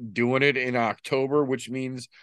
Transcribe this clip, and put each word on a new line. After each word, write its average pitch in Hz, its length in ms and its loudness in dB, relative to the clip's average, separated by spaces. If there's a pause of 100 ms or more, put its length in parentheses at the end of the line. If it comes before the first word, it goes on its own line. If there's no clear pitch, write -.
(120)
doing 123 300 2
it 143 140 4
in 127 180 0
October, 135 720 2
which 127 260 -4
means 127 380 -8 (140)